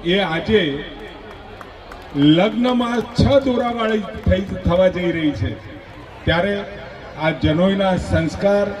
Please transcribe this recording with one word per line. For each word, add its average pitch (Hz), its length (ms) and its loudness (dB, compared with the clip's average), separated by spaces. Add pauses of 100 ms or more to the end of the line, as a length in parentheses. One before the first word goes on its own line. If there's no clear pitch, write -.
એ 185 160 2
આજે 185 400 2 (1500)
લગ્નમાં 226 840 4 (140)
છ - 100 2 (200)
દોરાવાળી 233 600 0 (220)
થઈ, 185 180 2 (200)
થવા 180 260 4
જઈ 175 220 -2
રહી 156 200 0
છે. 127 200 -4 (720)
ત્યારે 202 320 2 (680)
આ 160 100 2 (100)
જનોઈના 185 560 2
સંસ્કાર 165 680 2 (140)